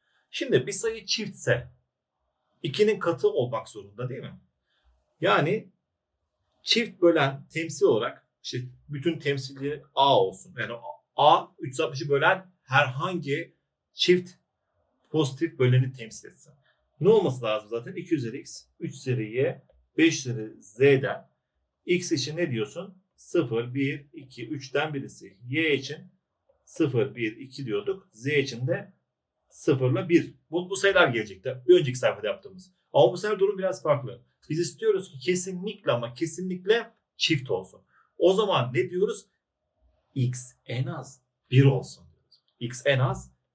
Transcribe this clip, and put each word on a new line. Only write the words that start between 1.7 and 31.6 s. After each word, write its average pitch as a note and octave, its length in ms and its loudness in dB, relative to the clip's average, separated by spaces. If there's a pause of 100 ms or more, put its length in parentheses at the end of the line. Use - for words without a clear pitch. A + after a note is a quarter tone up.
ikinin G#3 360 2
katı E3+ 300 0
olmak B2 400 -2
zorunda A2 400 -12
değil A#2 120 -12
mi? - 180 -16 (840)
Yani F3+ 480 2 (920)
çift G#3+ 380 0
bölen D3+ 520 4
temsil D#3+ 320 0
olarak B2 420 2 (160)
işte - 140 -8 (320)
bütün C#3+ 300 -4
temsili C#3 640 -6 (120)
A C#3 240 6
olsun. - 400 -2
Yani A2+ 140 -8 (420)
A D3+ 320 6 (120)
üç C#3+ 100 -8
yüz B2 100 -4
altmışı C#3+ 300 -4
bölen D#3+ 420 2 (120)
herhangi C#3+ 920 -2 (380)
çift F3+ 380 2 (800)
pozitif D#3 500 -2
böleni B2+ 340 4
temsil - 340 -14
etsin. - 260 -20 (460)
Ne E3+ 100 4
olması D3 360 2
lazım G#2+ 240 -2
zaten? A#2+ 260 -8
İki - 200 -4
üzeri B2 240 -6
x, - 260 -16 (140)
üç D#3 140 -8
üzeri A2+ 380 -6
y, C3+ 320 -2 (340)
beş D#3 220 4
üzeri A2 440 -10
z'den. B2+ 680 2 (560)
X F3+ 260 0
için D3+ 260 -2
ne E3 140 -2
diyorsun? A#2+ 460 -6 (180)
Sıfır, B2 580 -2
bir, C#3 400 -4
iki, - 360 -16
üçten D3 440 -4
birisi. - 440 -12 (100)
Y D3+ 260 0
için - 240 -4 (680)
sıfır, B2 500 0
bir, A2+ 220 -4
iki C3+ 280 -14
diyorduk. G#2+ 460 -4
Z A#2 160 -12
için C3 400 -2
de G3 260 -6 (560)
sıfırla D3 600 0
bir. - 240 4 (180)
Bu, F3+ 180 -4
bu G3 60 -8
sayılar F#3+ 320 4
gelecekti. A#2 500 -6 (100)